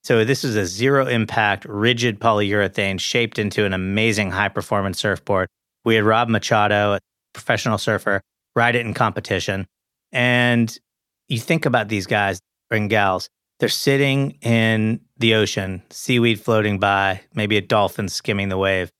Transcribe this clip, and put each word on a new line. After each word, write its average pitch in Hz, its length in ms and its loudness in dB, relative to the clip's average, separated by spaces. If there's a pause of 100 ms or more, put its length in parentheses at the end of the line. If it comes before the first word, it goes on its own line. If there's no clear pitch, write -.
So 113 220 2
this 127 180 -2
is 117 120 -2
a 101 100 0
zero 131 400 0
impact, 110 600 0
rigid 113 540 0
polyurethane 101 800 0
shaped - 380 -2
into 104 280 0
an 95 80 -2
amazing 98 580 0
high 98 180 -2
performance 98 500 -4
surfboard. 95 480 -2 (380)
We 113 100 4
had 107 80 4
Rob 113 260 2
Machado, 104 640 2
a 98 60 -2 (340)
professional 110 440 -2
surfer, 101 440 -2 (340)
ride 120 200 2
it 120 100 -2
in 110 80 -6
competition. 98 760 -4 (440)
And 123 640 2 (520)
you 117 120 -4
think 160 260 -2
about 117 220 0
these 101 200 -2
guys 101 320 0 (320)
and 104 180 0
gals, 98 400 0 (300)
they're 113 100 2
sitting 139 600 0 (100)
in 113 600 0 (160)
the 113 180 4
ocean, 95 540 -2
seaweed 117 500 0
floating 107 400 0
by, 98 420 0 (120)
maybe 104 240 0
a 101 40 2
dolphin 101 480 0
skimming 98 400 -4
the 95 80 -4
wave. 95 320 0 (100)